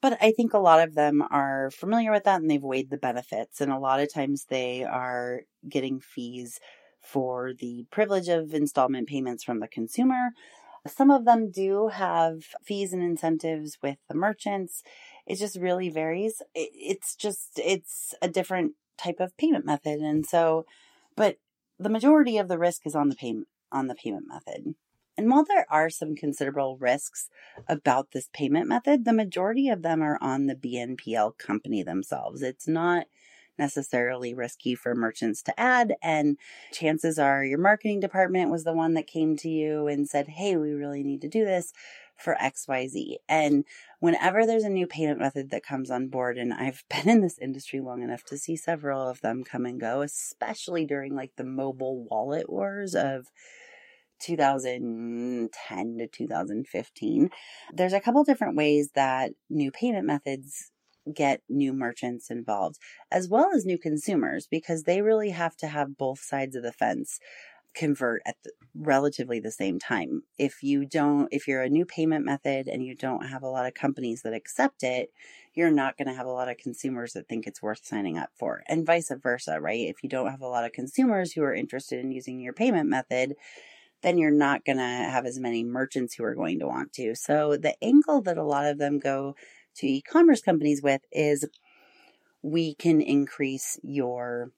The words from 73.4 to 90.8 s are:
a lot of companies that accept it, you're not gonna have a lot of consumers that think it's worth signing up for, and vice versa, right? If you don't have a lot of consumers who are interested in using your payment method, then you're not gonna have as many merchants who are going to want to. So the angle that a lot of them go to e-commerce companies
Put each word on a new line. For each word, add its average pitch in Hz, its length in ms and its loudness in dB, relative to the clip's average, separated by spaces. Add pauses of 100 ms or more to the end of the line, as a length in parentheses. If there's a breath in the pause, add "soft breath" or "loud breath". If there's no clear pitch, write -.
a 131 60 -6
lot 127 180 -2
of 127 80 -8
companies 131 480 -4
that 113 100 -4
accept - 480 -2
it, 127 300 -2 (420 loud breath)
you're 170 160 4
not 135 260 4
gonna 131 200 -4
have 127 100 -8
a 127 60 -6
lot 127 180 -2
of 120 80 -6
consumers 123 560 -6
that 92 140 -12
think 113 180 -6
it's - 160 -14
worth 107 240 -6
signing 98 320 -4
up 76 180 -8
for, - 320 -6
and 160 180 0
vice 165 260 2 (100)
versa, 120 400 -2
right? 107 260 -4
If - 140 -10
you 131 80 -8
don't 127 220 -4
have 135 100 -14
a 131 60 -10
lot 120 180 -2
of 117 60 -6
consumers 190 640 0
who 156 100 -2
are 135 100 0
interested 127 460 -6
in 131 120 -6
using 131 280 -10
your 123 140 -10
payment 202 360 2
method, 127 460 -2 (680 loud breath)
then 175 160 2
you're 156 140 6
not 143 340 4
gonna 123 440 0
have 127 160 0
as 131 140 -8
many 117 240 -2
merchants 123 520 -4
who 117 80 -6
are 113 120 -2
going - 240 -4
to 71 80 -4
want 64 260 -6
to. 120 220 -4
So 147 420 2
the 156 260 -2
angle 285 380 6
that 180 160 -2
a 160 60 -2
lot 147 220 0
of 147 140 0
them 143 180 0
go 139 380 -2 (400 loud breath)
to - 120 -4
e-commerce 269 540 6
companies 147 400 2